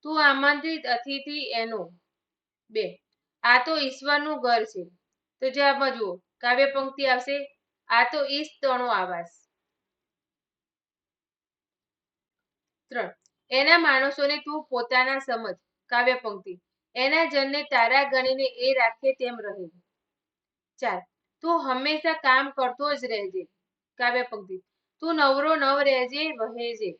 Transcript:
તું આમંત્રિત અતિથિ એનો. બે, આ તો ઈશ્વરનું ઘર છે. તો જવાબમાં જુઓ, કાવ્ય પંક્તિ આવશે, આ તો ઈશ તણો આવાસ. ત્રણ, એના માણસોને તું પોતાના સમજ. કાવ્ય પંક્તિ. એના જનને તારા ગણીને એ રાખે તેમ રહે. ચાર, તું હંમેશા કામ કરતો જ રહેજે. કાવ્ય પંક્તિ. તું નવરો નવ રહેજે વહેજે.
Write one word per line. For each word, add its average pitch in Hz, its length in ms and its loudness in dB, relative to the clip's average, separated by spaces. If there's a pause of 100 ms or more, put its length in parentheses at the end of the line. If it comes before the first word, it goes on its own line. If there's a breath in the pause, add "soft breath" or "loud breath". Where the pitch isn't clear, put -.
તું 302 180 -4
આમંત્રિત 294 640 2
અતિથિ 277 520 -4 (140)
એનો. 226 300 -4 (880)
બે, 214 140 -2 (580)
આ 240 140 8
તો 320 180 0
ઈશ્વરનું 294 640 -2
ઘર 240 240 2
છે. 190 180 -12 (600)
તો 262 80 -2
જવાબમાં 277 440 2
જુઓ, 214 180 -6 (260)
કાવ્ય 247 280 2
પંક્તિ 269 400 -4
આવશે, 262 300 0 (540)
આ 233 140 4
તો 294 220 -4
ઈશ 294 320 -6
તણો 254 300 0
આવાસ. 180 440 -4 (3500)
ત્રણ, 214 180 -4 (400)
એના 285 280 6
માણસોને 285 600 2
તું 302 260 -8
પોતાના 254 540 0
સમજ. 226 380 -6 (360)
કાવ્ય 247 240 2
પંક્તિ. 202 380 -10 (420)
એના 285 280 2
જનને 277 400 0
તારા 262 400 2
ગણીને 262 420 0 (120)
એ 247 160 0
રાખે 247 380 2
તેમ 240 260 -4
રહે. 202 280 -10 (1120)
ચાર, 196 220 -4 (420)
તું 339 180 2
હંમેશા 294 540 -2
કામ 277 380 2
કરતો 254 420 -2
જ 240 120 -8
રહેજે. 196 360 -4 (560)
કાવ્ય 247 260 0
પંક્તિ. 190 320 -12 (460)
તું 330 140 -2
નવરો 285 400 4
નવ 277 220 2
રહેજે 269 440 2 (140)
વહેજે. 226 640 -6